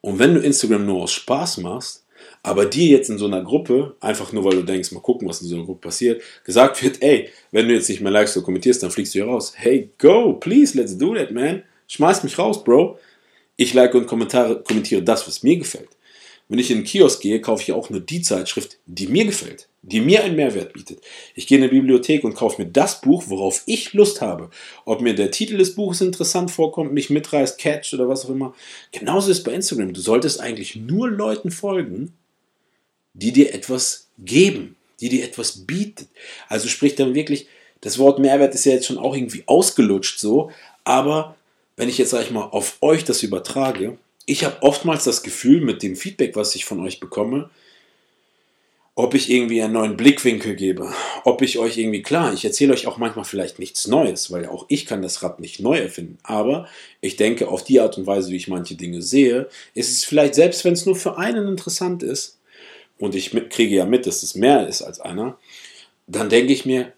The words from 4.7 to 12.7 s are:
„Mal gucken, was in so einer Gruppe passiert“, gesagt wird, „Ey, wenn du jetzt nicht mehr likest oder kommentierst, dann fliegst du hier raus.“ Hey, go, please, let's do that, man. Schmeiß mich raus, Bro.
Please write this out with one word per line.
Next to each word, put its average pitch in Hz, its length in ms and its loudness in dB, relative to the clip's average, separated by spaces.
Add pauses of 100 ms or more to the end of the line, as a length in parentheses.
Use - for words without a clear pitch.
„Mal 87 100 -14
gucken, - 260 -2
was 85 140 -8
in 87 60 -12
so 87 80 -6
einer 85 100 -8
Gruppe 90 220 -14
passiert“, 117 340 -2 (220)
gesagt 123 400 4
wird, - 180 0
„Ey, 135 280 4 (220)
wenn 113 160 2
du 120 60 4
jetzt - 160 0
nicht 95 120 -4
mehr 98 100 0
likest 104 260 4
oder 90 80 -4
kommentierst, 95 380 2
dann 87 80 -4
fliegst - 240 -4
du 95 40 0
hier 104 80 -4
raus.“ 120 280 -4
Hey, 123 420 0
go, 196 360 6
please, 240 440 4
let's 101 200 -2
do 185 180 0
that, 143 160 -4
man. 147 320 -2 (240)
Schmeiß 180 360 2
mich - 140 -6
raus, 208 260 -2
Bro. - 360 4 (580)